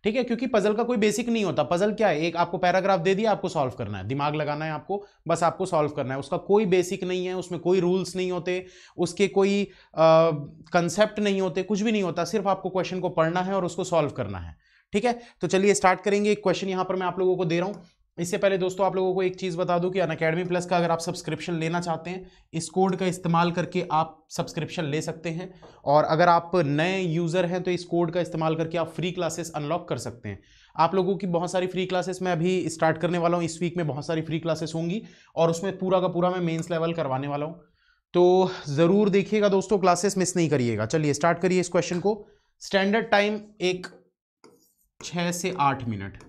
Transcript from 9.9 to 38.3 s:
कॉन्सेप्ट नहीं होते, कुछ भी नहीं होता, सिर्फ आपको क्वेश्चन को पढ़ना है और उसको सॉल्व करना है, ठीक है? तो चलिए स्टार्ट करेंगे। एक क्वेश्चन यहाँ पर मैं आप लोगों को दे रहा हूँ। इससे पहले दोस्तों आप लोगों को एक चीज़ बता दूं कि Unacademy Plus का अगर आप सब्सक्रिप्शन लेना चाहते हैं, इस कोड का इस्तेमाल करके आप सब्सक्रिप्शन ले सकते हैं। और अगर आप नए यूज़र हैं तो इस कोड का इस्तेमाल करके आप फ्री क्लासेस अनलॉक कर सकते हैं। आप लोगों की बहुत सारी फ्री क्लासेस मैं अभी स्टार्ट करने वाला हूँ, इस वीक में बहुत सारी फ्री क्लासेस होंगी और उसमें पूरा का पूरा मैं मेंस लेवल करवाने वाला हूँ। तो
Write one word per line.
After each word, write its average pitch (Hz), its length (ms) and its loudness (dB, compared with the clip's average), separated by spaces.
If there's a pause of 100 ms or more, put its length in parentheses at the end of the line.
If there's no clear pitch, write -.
कॉन्सेप्ट 190 460 2
नहीं 196 220 2
होते, 185 220 -2
कुछ 196 180 -2
भी 226 100 0
नहीं 208 120 2
होता, 170 220 -2
सिर्फ 202 220 -2
आपको 190 220 0
क्वेश्चन 185 300 -2
को 180 120 0
पढ़ना 165 300 2
है 190 140 -2
और 180 100 0
उसको 170 200 -4
सॉल्व 156 260 2
करना 101 280 -6
है, 85 160 -12 (380)
ठीक 214 120 0
है? 240 140 0 (220)
तो 180 60 -4
चलिए 190 260 4
स्टार्ट 185 280 4
करेंगे। 208 300 0
एक 202 120 0
क्वेश्चन 190 260 0
यहाँ 185 160 -2
पर 185 100 -2
मैं 185 120 -2
आप 175 120 -4
लोगों 185 180 2
को 180 80 -2
दे 170 140 0
रहा 185 80 -2
हूँ। 208 160 -10 (340)
इससे 170 200 -4
पहले 196 200 2
दोस्तों 185 280 0
आप 180 100 0
लोगों 185 180 0
को 190 100 0
एक 185 120 -2
चीज़ 185 220 -6
बता 175 220 0
दूं 185 120 0
कि 190 80 -2
Unacademy 160 480 0
Plus 175 180 -2
का 180 120 0
अगर 170 140 2
आप 165 80 0
सब्सक्रिप्शन 170 540 -6
लेना 165 280 -2
चाहते 170 280 -6
हैं, 185 200 -12 (240)
इस 165 160 -6
कोड 185 260 2
का 185 100 -2
इस्तेमाल 175 460 2
करके 175 400 -4
आप 160 380 -2
सब्सक्रिप्शन 151 560 -6
ले 151 160 -2
सकते 165 280 -8
हैं। 180 200 -8 (360)
और 147 200 6
अगर 160 220 4
आप 170 280 4
नए 170 460 2
यूज़र 175 440 0
हैं 180 180 -2
तो 185 80 -2
इस 175 140 -4
कोड 170 260 0
का 175 100 0
इस्तेमाल 160 340 -2
करके 165 220 -4
आप 165 120 -2
फ्री 175 220 -4
क्लासेस 170 400 -6
अनलॉक 156 380 -6
कर 143 80 -2
सकते 113 320 -10
हैं। 95 120 -12 (340)
आप 165 200 2
लोगों 190 220 2
की 196 120 -6
बहुत 170 220 -2
सारी 185 160 0
फ्री 180 180 -4
क्लासेस 185 360 -4
मैं 180 100 -2
अभी 175 380 0
स्टार्ट 160 280 0
करने 170 200 -2
वाला 170 200 2
हूँ, 170 80 -2
इस 165 160 -8
वीक 175 160 -4
में 170 100 -2
बहुत 143 180 -6
सारी 160 160 -2
फ्री 160 180 -4
क्लासेस 160 360 -4
होंगी 170 260 -4 (340)
और 165 140 4
उसमें 185 300 -4
पूरा 185 220 2
का 180 80 0
पूरा 175 200 0
मैं 185 120 -2
मेंस 165 300 -2
लेवल 165 220 -2
करवाने 139 340 -2
वाला 143 180 -4
हूँ। 170 140 -12 (540)
तो 180 380 6 (160)